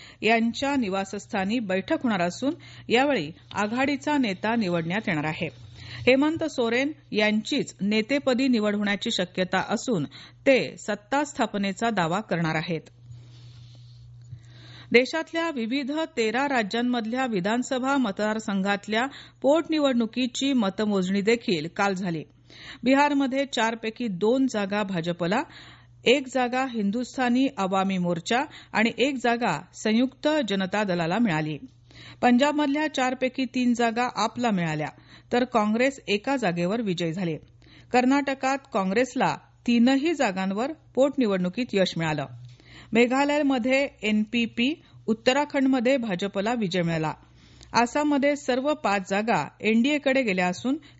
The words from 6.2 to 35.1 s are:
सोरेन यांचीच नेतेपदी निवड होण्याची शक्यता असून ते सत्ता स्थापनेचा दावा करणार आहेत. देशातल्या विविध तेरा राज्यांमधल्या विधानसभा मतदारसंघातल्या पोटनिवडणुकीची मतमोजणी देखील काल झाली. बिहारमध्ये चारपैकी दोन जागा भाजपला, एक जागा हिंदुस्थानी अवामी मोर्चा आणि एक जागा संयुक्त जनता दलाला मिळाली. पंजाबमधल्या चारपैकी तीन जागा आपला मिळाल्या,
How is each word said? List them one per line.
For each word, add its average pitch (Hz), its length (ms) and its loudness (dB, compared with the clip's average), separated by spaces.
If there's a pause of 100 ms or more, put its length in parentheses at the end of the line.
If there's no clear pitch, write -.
सोरेन 262 480 0 (200)
यांचीच 214 680 0
नेतेपदी 247 680 0
निवड 208 260 2
होण्याची 208 360 -2
शक्यता 185 580 -2
असून 202 360 -2 (420)
ते 247 300 4
सत्ता 277 480 -4
स्थापनेचा 202 680 -2
दावा 180 300 0
करणार 165 340 -2
आहेत. 160 260 -4 (2000)
देशातल्या 320 580 2
विविध 262 420 -2 (240)
तेरा 233 320 0
राज्यांमधल्या 240 800 -2
विधानसभा 247 680 -2
मतदारसंघातल्या 208 1120 -2 (360)
पोटनिवडणुकीची 269 1080 2
मतमोजणी 202 680 0
देखील 196 460 0 (100)
काल 202 180 0
झाली. 180 300 -4 (580)
बिहारमध्ये 277 640 2
चारपैकी 226 640 -2
दोन 220 380 2
जागा 208 360 -2
भाजपला, 175 600 -2 (640)
एक 262 300 4
जागा 254 360 0
हिंदुस्थानी 240 880 0
अवामी 190 420 0
मोर्चा 175 460 0 (280)
आणि 220 260 2
एक 277 160 2 (100)
जागा 233 380 0 (120)
संयुक्त 240 540 0 (200)
जनता 196 360 0
दलाला 175 340 0
मिळाली. 156 400 0 (640)
पंजाबमधल्या 294 720 2
चारपैकी 254 500 -2
तीन 247 300 0
जागा 233 420 0
आपला 233 340 0
मिळाल्या, 156 380 -2 (440)